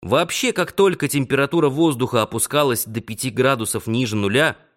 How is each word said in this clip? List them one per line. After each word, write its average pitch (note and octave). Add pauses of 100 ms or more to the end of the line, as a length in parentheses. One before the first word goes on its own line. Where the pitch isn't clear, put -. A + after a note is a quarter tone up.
Вообще, E3+
как F3
только F3+
температура C#3
воздуха C3
опускалась A#2+
до A2
пяти A#2
градусов A#2
ниже A2+
нуля A2 (200)